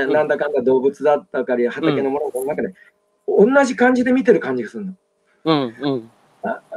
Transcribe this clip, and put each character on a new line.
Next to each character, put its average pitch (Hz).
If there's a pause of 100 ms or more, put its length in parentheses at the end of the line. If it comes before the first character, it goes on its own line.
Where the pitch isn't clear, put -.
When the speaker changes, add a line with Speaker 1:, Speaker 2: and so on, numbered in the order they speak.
Speaker 1:
う 135
ん。 139
Speaker 2:
な 151
ん 147
だ 147
か 147
ん 147
だ 135
動 131
物 135
だ 147
っ 131
た 127
か 127
り、 120
Speaker 1:
う 120
ん。 -
Speaker 2:
畑 147
の 135
も 143
の 127
の 131
中 151
で、 - (520)
同 - (180)
じ 247
感 254
じ 247
で 254
見 262
て 240
る 170
感 131
じ 120
が 104
す 117
る 104
の。 190 (520)
Speaker 1:
う 160
ん、 131
う 143
ん。 113 (320)
Speaker 2:
あ、 220 (160)